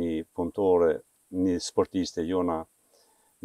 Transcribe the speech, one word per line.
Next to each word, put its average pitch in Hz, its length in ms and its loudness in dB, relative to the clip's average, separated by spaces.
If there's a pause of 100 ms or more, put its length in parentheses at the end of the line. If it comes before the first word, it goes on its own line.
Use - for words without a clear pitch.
një 85 120 -2 (220)
punëtore, 87 580 2 (440)
një 92 240 2
sportiste - 680 -2
jona 87 340 -2 (840)